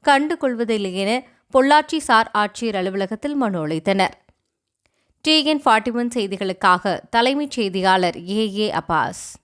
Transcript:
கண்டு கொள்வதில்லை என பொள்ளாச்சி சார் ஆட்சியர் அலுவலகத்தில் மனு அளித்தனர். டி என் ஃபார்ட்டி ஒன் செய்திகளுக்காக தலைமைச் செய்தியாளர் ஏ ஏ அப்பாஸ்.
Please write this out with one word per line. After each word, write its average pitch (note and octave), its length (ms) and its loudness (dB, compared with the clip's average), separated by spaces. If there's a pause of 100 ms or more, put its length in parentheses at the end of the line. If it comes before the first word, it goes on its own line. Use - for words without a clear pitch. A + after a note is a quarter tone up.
கண்டு D4 360 2
கொள்வதில்லை A3 580 -2
என G#3 280 -2 (300)
பொள்ளாச்சி D4 460 4
சார் A3+ 360 2
ஆட்சியர் G#3 420 -2
அலுவலகத்தில் G3 580 -4
மனு G3 320 -2
அளித்தனர். F#3 480 0 (1040)
டி D#4 240 2
என் D4+ 200 0
ஃபார்ட்டி A3 300 2
ஒன் A#3+ 200 -2
செய்திகளுக்காக F#3+ 840 0 (100)
தலைமைச் C#4 400 0
செய்தியாளர் F#3 800 0
ஏ G3+ 260 -2
ஏ G#3+ 180 -2
அப்பாஸ். D#3+ 520 -4 (200)